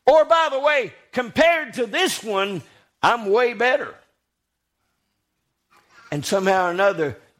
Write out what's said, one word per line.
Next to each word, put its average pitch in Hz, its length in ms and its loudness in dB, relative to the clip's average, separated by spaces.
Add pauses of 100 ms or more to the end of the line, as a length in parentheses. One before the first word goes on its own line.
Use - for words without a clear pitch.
Or, 311 200 6
by 320 260 2
the 269 80 -4
way, 277 320 0 (180)
compared 277 640 0
to 240 120 -4
this 311 360 -2
one, 196 400 -4 (400)
I'm 214 280 0
way 240 240 2
better. 254 420 -2 (2250)
And 147 120 -6
somehow 190 440 0
or - 20 -4
another, 175 480 -2 (220)